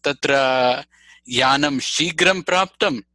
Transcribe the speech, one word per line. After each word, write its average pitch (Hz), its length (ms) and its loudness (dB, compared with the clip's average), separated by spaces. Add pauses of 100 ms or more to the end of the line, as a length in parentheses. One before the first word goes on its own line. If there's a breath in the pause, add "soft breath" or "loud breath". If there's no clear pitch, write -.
तत्र 139 320 -2 (920 soft breath)
यानं 135 500 2
शीघ्रं 170 640 0
प्राप्तम् 185 580 -2 (140)